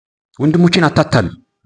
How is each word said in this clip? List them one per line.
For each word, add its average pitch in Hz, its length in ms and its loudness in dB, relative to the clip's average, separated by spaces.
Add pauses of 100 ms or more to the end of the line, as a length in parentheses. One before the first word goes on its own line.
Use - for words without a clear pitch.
(380)
ወንድሞቼን 170 460 2
አታታል፣ 143 440 0 (380)